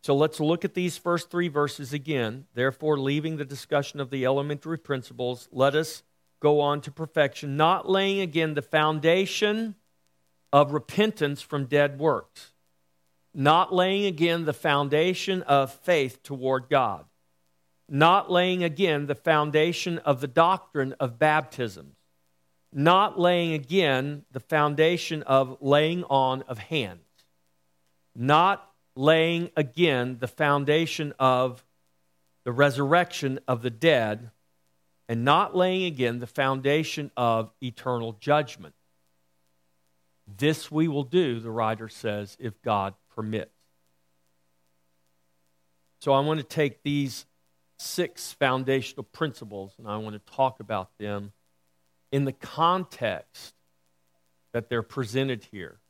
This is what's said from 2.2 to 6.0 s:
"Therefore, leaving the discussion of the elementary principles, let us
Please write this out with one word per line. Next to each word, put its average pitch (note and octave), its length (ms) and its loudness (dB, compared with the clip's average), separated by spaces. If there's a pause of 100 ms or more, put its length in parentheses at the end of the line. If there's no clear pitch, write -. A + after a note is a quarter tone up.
"Therefore, C3+ 420 0
leaving D3 420 -4
the C#3+ 60 -8
discussion C#3+ 540 -4
of C3 120 -8
the C3+ 140 -4
elementary D3 540 -2
principles, B2 720 -8
let C3+ 240 2
us D#3 300 -4 (340)